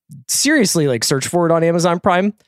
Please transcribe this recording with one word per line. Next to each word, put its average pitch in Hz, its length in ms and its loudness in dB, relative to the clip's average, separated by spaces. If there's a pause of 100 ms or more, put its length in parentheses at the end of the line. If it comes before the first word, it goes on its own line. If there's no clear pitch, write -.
(260)
seriously, 196 600 0
like, 117 160 -2
search 135 240 -2
for 170 180 0
it 165 60 2
on 165 100 2
Amazon 170 380 0
Prime. 196 320 0 (160)